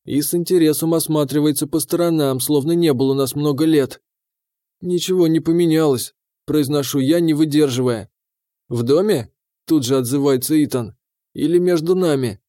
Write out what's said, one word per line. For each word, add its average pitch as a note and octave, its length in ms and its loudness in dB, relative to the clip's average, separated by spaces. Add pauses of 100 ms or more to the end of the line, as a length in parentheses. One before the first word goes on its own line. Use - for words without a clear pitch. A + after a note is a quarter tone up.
и C#3+ 180 -2
с C#3+ 120 -4
интересом E3 600 0
осматривается D3+ 720 0
по D#3 120 -2
сторонам, D#3 600 0
словно D3 320 0
не E3+ 220 2
было C3+ 180 0
нас C3+ 220 -2
много D3 300 -2
лет. D#3 360 2 (800)
«Ничего F3+ 460 0
не D#3+ 140 2
поменялось», D#3+ 760 0 (320)
произношу D3 540 0
я, D#3 200 2
не D#3+ 140 2
выдерживая. C3 760 0 (580)
«В A#2+ 140 -4
доме?» D3 480 0 (360)
тут D3+ 180 0
же C3+ 140 0
отзывается C#3 680 0
Итан. A#2+ 320 -4 (380)
«Или D#3+ 240 0
между F3 360 0
нами?» C#3 540 -2